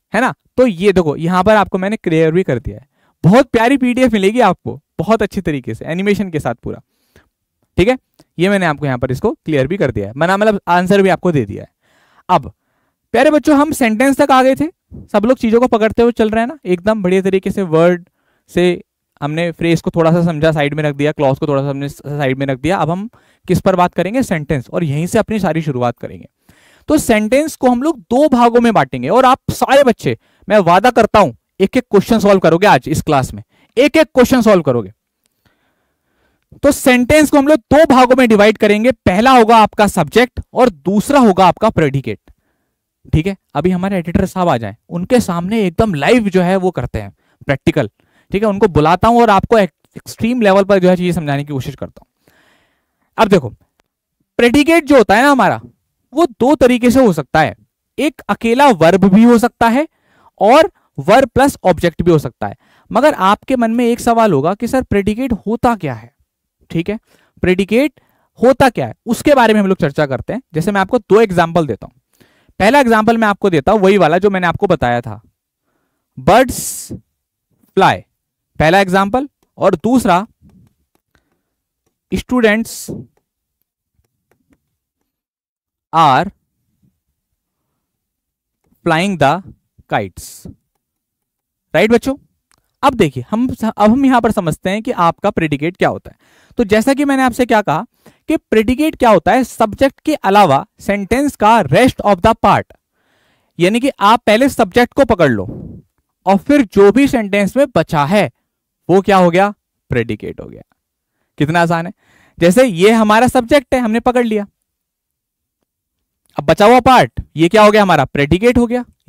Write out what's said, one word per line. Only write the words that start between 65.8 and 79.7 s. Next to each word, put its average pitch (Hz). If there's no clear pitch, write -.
है, 113
ठीक 170
है, 214
प्रेडिकेट 196
होता 262
क्या 139
है, 110
उसके 262
बारे 233
में 214
हम 196
लोग 190
चर्चा 151
करते 135
हैं। 220
जैसे 165
मैं 202
आपको 190
दो 208
एग्जांपल 170
देता 110
हूं। -
पहला 233
एग्जांपल 226
मैं 226
आपको 202
देता 165
हूं 214
वही 196
वाला 170
जो 196
मैंने 185
आपको 165
बताया 120
था, 107
बर्ड्स 214
फ्लाई, 165
पहला 160
एग्जांपल, 196
और 185